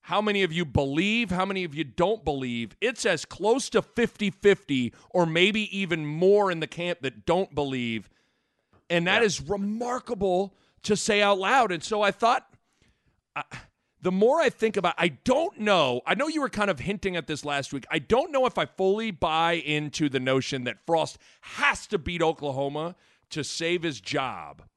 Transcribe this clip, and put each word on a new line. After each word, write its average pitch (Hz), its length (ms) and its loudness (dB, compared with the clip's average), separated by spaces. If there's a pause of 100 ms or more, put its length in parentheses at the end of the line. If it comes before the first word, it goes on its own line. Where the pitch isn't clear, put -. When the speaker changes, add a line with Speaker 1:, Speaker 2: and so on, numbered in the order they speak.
Speaker 1:
how 190 200 -2
many 208 200 2
of 165 100 0
you 175 120 0
believe, 165 640 0
how 185 140 0
many 190 200 -4
of 147 100 -10
you 156 100 -4
don't 175 400 0
believe, 123 560 -4
it's 233 240 -2
as 180 220 0
close 226 440 0
to 214 120 2
fifty-fifty 190 1120 0 (160)
or 175 160 2
maybe 190 500 0
even 165 300 -2
more 185 440 4
in 165 100 -4
the 151 60 -4
camp 170 360 -6
that 113 240 -6
don't 175 280 0
believe. 123 540 -4 (800)
And 170 180 2
that 202 140 2
Speaker 2:
Yeah. 226 60 4
Speaker 1:
is 139 160 -2
remarkable 202 1120 -2 (300)
to 208 120 2
say 208 240 2
out 202 180 4
loud. 214 340 2
And 165 120 -4
so 214 160 -2
I 202 120 2
thought, - 340 0 (920)
I, 147 60 -8 (580)
the 185 120 -2
more 233 280 4
I 277 80 4
think 220 300 -2
about, 175 180 0
I 170 120 0
don't 262 500 0
know. 160 480 2
I 170 80 2
know 277 140 0
you 311 120 -4
were 262 80 -2
kind 208 220 -2
of 151 80 -2
hinting 180 380 -4
at 156 100 -6
this 151 180 -8
last 143 300 -4
week. 135 160 -8
I 160 80 0
don't 247 340 2
know 262 140 2
if - 100 -2
I 165 80 0
fully 202 460 0
buy 165 440 0
into 151 540 -2
the 131 120 0
notion 131 440 0
that 117 220 -6
Frost 160 320 0 (240)
has - 460 -2
to 202 100 -2
beat 175 240 -4
Oklahoma 147 720 -2 (360)
to 156 140 -6
save 170 380 -2
his 143 180 -6
job. 98 600 -6 (140)